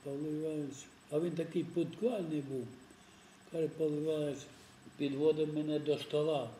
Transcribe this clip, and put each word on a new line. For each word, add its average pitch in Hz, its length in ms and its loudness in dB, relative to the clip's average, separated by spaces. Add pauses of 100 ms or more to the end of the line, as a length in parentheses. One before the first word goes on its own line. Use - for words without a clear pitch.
Павло 143 260 -4
Іванович, 151 460 -2 (360)
а 147 80 4
він 170 120 0
такий 165 320 0
пунктуальний 170 760 0
був, 135 260 -4 (840)
каже 160 160 0
Павло 156 340 0
Іванович, 151 360 0 (600)
підводить 151 560 4
мене 151 260 0
до 147 180 2
стола 147 520 0 (100)